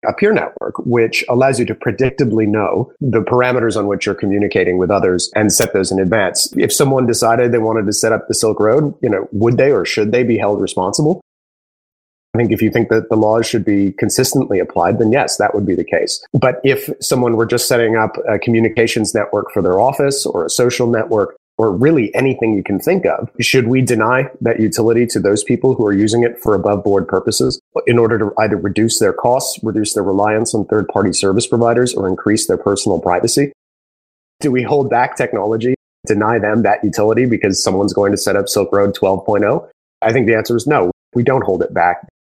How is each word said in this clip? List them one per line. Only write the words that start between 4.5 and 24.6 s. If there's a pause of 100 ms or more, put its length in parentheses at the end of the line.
with
others
and
set
those
in
advance.
If
someone
decided
they
wanted
to
set
up
the
Silk
Road,
you
know,
would
they
or
should
they
be
held
responsible? (1120)
I
think
if
you
think
that
the
laws
should
be
consistently
applied,
then
yes,
that
would
be
the
case. (120)
But
if (100)
someone
were
just
setting
up (100)
a
communications
network
for
their
office
or
a
social
network, (220)
or
really
anything
you
can
think
of, (100)
should
we
deny (140)
that